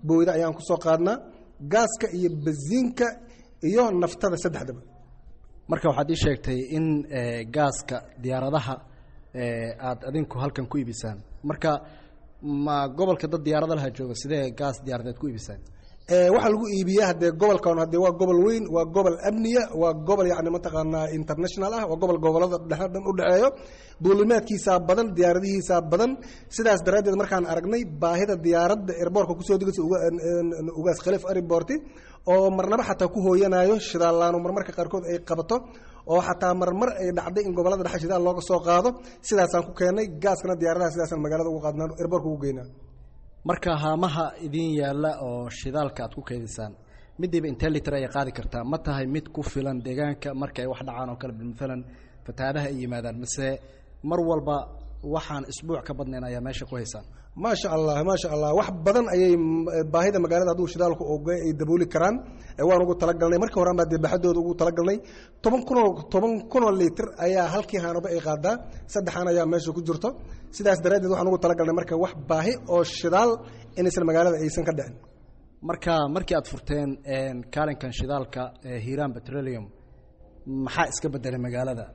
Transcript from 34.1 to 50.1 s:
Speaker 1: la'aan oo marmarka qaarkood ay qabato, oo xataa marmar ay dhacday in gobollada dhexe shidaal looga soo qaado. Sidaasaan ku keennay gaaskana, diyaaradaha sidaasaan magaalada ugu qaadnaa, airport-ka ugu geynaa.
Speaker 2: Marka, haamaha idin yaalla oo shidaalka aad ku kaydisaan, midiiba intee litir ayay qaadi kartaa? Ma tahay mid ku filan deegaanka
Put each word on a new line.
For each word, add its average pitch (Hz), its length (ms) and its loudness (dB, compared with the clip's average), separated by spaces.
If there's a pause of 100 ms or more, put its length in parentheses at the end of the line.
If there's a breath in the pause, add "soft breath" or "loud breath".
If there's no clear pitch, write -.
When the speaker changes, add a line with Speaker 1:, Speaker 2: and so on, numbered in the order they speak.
Speaker 1:
la'aan 170 160 4
oo 170 80 0
marmarka 185 320 -4
qaarkood 175 320 -4
ay 170 160 -2
qabato, 165 340 -2 (480 loud breath)
oo 170 160 4
xataa 180 340 0
marmar 185 440 2
ay 185 160 -2
dhacday 180 300 -2
in 185 100 -2
gobollada 180 300 2
dhexe 175 160 -2
shidaal 175 240 0
looga 180 180 0
soo 180 160 2
qaado. 175 300 4 (340 loud breath)
Sidaasaan 180 420 2
ku 180 80 -12
keennay 190 340 0 (120)
gaaskana, 185 400 0
diyaaradaha 165 320 2
sidaasaan 160 320 -4
magaalada 156 280 -2
ugu 160 120 -4
qaadnaa, 151 320 -4
airport-ka 170 340 -2
ugu 151 140 -6
geynaa. 131 260 -6 (720)
Speaker 2:
Marka, 170 340 -4
haamaha 156 500 0 (140)
idin 160 320 -4
yaalla 147 480 0
oo 123 320 -4
shidaalka 139 520 -4
aad 113 120 -8
ku 143 80 -10
kaydisaan, 113 500 -8 (440 soft breath)
midiiba 170 320 0
intee 156 220 -2
litir 143 240 -2
ayay 135 140 -2
qaadi 139 220 -2
kartaa? 120 340 -6
Ma 147 140 -4
tahay 139 280 -2
mid 151 220 -4
ku - 140 -8
filan 135 400 -4
deegaanka 139 500 -4